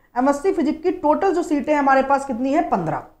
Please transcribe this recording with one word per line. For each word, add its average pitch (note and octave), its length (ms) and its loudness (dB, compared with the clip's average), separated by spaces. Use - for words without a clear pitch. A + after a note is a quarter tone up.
एमएससी C#4 340 0
फिजिक्स D4+ 320 -2
की E4+ 80 2
टोटल D4+ 420 0
जो E4+ 100 0
सीटें D4 300 -2
हैं C#4+ 60 2
हमारे C4+ 220 4
पास C4+ 240 0
कितनी C4 280 -4
है? E4+ 160 0
पन्द्रह। D#3 340 -2